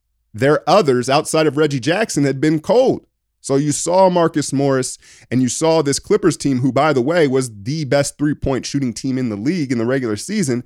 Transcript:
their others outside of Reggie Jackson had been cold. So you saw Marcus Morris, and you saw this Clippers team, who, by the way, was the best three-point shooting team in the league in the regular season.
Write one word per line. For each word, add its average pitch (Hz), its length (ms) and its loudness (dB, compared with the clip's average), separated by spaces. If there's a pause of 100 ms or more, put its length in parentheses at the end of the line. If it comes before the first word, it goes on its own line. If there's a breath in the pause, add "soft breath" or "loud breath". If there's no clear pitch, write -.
(340)
their 135 360 0
others 135 400 2
outside 156 380 0
of 139 100 -2
Reggie 143 240 0
Jackson 165 420 -2
had 139 160 -2
been 151 220 0
cold. 214 440 2 (360)
So 135 140 -2
you 147 160 0
saw 185 380 2
Marcus 165 420 0
Morris, 135 460 0 (340 loud breath)
and 127 100 2
you 127 60 2
saw 160 340 2
this 139 180 -2
Clippers 196 360 2
team, 135 240 -2
who, 131 120 0
by 139 200 2
the 131 100 2
way, 156 260 2
was 127 360 -2
the 147 220 -6
best 143 320 0
three-point 135 480 -2
shooting 131 280 -4
team 131 240 -4
in 127 120 -2
the 104 80 -4
league 139 340 -2
in 127 60 -2
the 113 80 -2
regular 120 320 -2
season. 135 480 -2